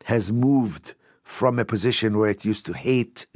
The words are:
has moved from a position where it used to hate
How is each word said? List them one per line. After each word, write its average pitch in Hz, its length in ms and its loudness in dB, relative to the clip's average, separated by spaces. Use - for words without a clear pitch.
has 107 280 0
moved 123 640 0
from 123 340 -2
a 117 80 0
position 107 540 0
where 107 100 4
it 101 160 -4
used 107 220 -2
to 90 60 -6
hate 127 520 -2